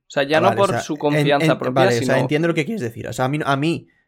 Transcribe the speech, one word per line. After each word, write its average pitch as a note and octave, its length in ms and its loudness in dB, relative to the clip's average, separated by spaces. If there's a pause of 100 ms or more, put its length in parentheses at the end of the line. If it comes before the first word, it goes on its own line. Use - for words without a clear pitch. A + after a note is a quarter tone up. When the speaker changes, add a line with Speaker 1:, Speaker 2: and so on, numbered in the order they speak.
Speaker 1:
o - 60 -20
sea, C#3+ 140 -2
ya D3 140 0
Speaker 2:
Ah, D#3+ 40 2
Speaker 1:
no F#3 60 6
Speaker 2:
vale, F#3 100 2
Speaker 1:
por G3 120 2
Speaker 2:
o - 40 -2
sea, A#2 80 -2
Speaker 1:
su D#3 160 -6
confianza D3 480 2
Speaker 2:
en, D3 60 4
en, B2+ 60 0
Speaker 1:
propia, B2+ 160 -4 (120)
Speaker 2:
vale, - 40 4
o - 80 0
sea, A2+ 80 0
Speaker 1:
sino C3+ 120 2
Speaker 2:
entiendo D3 300 0
lo E3 60 0
que D#3 100 0
quieres G#3 180 -8
decir. A2 260 -8
O - 60 -8
sea, B2+ 120 -2
a C3 40 0
mí, D3+ 140 -2
a C#3 140 0
mí D3+ 300 -2 (200)